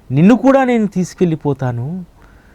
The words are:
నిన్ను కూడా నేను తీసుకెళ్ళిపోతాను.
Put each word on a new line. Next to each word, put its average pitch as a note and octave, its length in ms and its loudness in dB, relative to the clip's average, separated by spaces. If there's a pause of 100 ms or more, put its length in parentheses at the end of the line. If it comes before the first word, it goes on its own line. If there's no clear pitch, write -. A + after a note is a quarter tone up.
(100)
నిన్ను F3+ 260 4
కూడా C4+ 280 2
నేను A#3 220 0
తీసుకెళ్ళిపోతాను. D#3 1200 -4 (500)